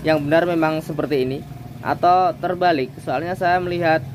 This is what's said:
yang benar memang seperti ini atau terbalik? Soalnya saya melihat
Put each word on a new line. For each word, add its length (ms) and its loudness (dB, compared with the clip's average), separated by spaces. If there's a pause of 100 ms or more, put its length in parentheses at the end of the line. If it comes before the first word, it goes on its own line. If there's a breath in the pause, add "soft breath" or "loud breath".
yang 160 2
benar 240 4
memang 400 0
seperti 400 -2
ini 160 -4 (400)
atau 560 2
terbalik? 560 0 (120)
Soalnya 320 -4
saya 280 2
melihat 400 0 (100)